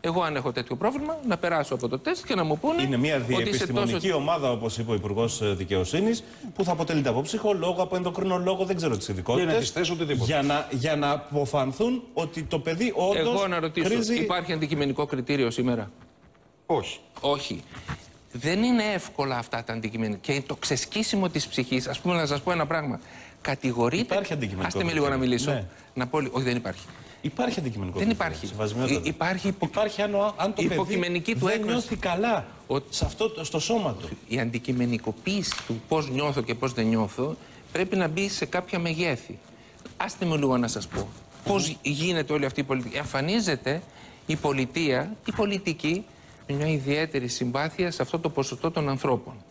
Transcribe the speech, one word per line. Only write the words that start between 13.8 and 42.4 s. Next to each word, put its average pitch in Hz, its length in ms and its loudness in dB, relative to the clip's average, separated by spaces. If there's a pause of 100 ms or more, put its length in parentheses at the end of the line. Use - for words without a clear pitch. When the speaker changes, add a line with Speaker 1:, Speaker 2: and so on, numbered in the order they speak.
Speaker 2:
χρήζει 226 300 2
Speaker 1:
υπάρχει 180 340 0
αντικειμενικό 147 520 0
κριτήριο 131 460 0
σήμερα; 120 400 0 (760)
Speaker 3:
Όχι. - 340 0 (220)
Speaker 1:
Όχι. 143 420 0 (680)
Δεν 160 300 2
είναι 240 200 4 (100)
εύκολα 139 440 -2
αυτά 117 260 -4
τα 113 100 -6
αντικειμενικά. 110 600 -2
Και 139 80 0
το 139 140 -6
ξεσκίσιμο 196 760 0
της 151 180 -2
ψυχής, 127 400 -2
ας 135 120 -4
πούμε, 175 160 0
να 165 100 2
σας 143 160 0
πω 180 100 0
ένα 165 160 2
πράγμα. 147 320 -2 (420)
Κατηγορείται 131 720 0
Speaker 2:
Υπάρχει 196 200 0
αντικειμενικό 98 340 -2
Speaker 1:
Άστε 98 160 0
με - 100 0
λίγο 147 160 4
να 135 60 2
Speaker 2:
κριτήριο. 131 180 2
Speaker 1:
μιλήσω. 131 180 2
Speaker 2:
Ναι. 110 140 -2 (280)
Speaker 1:
Να 127 140 -2
πω 151 120 0
λι-, 135 140 0
όχι, 131 100 0
δεν 123 120 2
υπάρχει. 101 300 -4 (360)
Speaker 2:
Υπάρχει 233 380 0
αντικειμενικό 110 380 -4
Speaker 1:
Δεν 190 100 2
Speaker 2:
κριτήριο, 208 200 2
Speaker 1:
υπάρχει. 101 200 -6
Speaker 2:
σεβασμιότατα. 110 560 0
Speaker 1:
Υ-, - 40 -2
υπάρχει 180 400 0
υπο-, 185 180 0
Speaker 2:
Υπάρχει 208 360 0
αν 208 140 2
ο, 202 220 2
αν 196 160 0
το 202 80 -2
παιδί 175 120 2
Speaker 1:
υποκειμενική 175 600 0
του 131 100 2
Speaker 2:
δεν 190 100 4
Speaker 1:
έκφραση. 214 180 0
Speaker 2:
νιώθει 233 220 0
καλά 190 500 0 (220)
Speaker 1:
Ο- 135 120 0 (100)
Speaker 2:
σε - 160 0
αυτό 220 240 0
το, 165 140 -6
στο 156 160 -2
σώμα 196 420 2
του. 82 80 -10 (180)
Speaker 1:
Η 120 120 0
αντικειμενικοποίηση 120 1160 0 (120)
του 113 200 -2
πώς 151 220 0
νιώθω 139 320 0
και 113 140 -2
πώς 123 180 -2
δεν 113 120 2
νιώθω 113 500 2 (360)
πρέπει 185 240 0
να 180 120 4
μπει 190 220 0
σε - 160 -2
κάποια 180 340 -2
μεγέθη. 165 600 -2 (580)
Άστε - 280 -4
μου 160 120 2
λίγο 131 200 4
να 120 100 2
σας - 200 -4
πω. 101 200 -4 (360)
Πώς 190 260 2
Speaker 2:
Μμμ. 151 120 -6
Speaker 1:
γίνεται 151 520 0
όλη 143 120 2